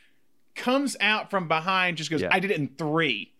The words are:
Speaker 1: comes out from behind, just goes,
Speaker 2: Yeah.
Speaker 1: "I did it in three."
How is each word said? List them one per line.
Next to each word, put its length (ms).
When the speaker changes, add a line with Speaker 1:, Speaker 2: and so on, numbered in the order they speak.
Speaker 1:
comes 460
out 300
from 160
behind, 500
just 140
goes, 120
Speaker 2:
Yeah. 100
Speaker 1:
"I 80
did 120
it 60
in 100
three." 720